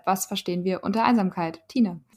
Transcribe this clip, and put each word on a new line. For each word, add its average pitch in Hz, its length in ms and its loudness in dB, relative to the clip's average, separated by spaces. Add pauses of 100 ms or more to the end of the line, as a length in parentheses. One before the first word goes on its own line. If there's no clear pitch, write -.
was 196 200 0
verstehen 180 380 -4
wir 185 200 -2
unter 220 200 0
Einsamkeit. 185 640 0
Tine. 196 340 0 (140)